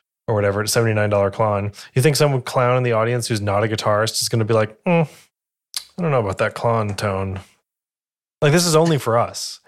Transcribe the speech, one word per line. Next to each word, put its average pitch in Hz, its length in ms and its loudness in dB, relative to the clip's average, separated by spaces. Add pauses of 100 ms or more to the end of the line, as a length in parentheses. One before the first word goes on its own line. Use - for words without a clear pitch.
(280)
or 117 60 0
whatever, 101 320 0
seventy-nine 107 420 0
dollar 101 220 2
Klon. 101 440 -2 (200)
You 127 80 2
think 143 140 2
some 139 260 0
clown 123 340 0
in 127 60 0
the 123 100 0
audience 113 360 0
who's 110 120 -2
not 104 240 0
a - 20 0
guitarist 107 540 -2
is - 80 -4
gonna 113 160 0
be 110 80 -2
like, 107 320 0
"Mm, 170 240 2 (920)
I 185 40 -6
don't 165 80 -2
know 135 100 2
about 95 160 -2
that 107 180 -2
Klon 110 440 -2
tone. 95 420 -4 (1000)
Like, 147 100 4
this 175 140 4
is 160 100 2
only 160 220 4
for 117 180 0
us." - 520 -4